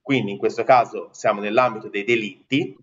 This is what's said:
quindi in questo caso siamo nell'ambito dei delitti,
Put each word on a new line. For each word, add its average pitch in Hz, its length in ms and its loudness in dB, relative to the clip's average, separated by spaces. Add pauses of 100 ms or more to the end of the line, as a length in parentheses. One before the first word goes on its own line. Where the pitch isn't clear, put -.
quindi 117 300 -2
in 98 60 -6
questo 110 260 -2
caso 113 480 2
siamo 107 280 -2
nell'ambito 107 480 0
dei 101 160 -6
delitti, 120 800 -2